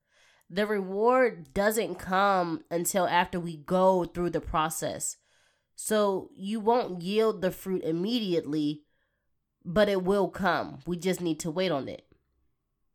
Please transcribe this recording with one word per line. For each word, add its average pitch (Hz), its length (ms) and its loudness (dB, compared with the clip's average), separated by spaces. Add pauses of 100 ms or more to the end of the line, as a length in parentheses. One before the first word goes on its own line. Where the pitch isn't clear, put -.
(500)
The 196 180 -2
reward 208 840 0
doesn't 202 420 2
come 185 720 2
until 180 380 0
after 175 320 2
we 165 180 -8
go 185 480 4
through 175 260 -4
the 165 100 -2
process. 156 760 -4 (580)
So 208 600 0
you 202 240 -6
won't 208 420 2
yield 202 400 2
the 185 100 2
fruit 185 320 -4
immediately, 165 1000 -2 (840)
but 202 240 2
it 190 140 0
will 190 260 2
come. 147 560 -2
We 175 120 -4
just 175 240 -2
need 160 200 -2
to 170 100 -6
wait 185 200 -2
on 135 160 -4
it. - 180 -12 (880)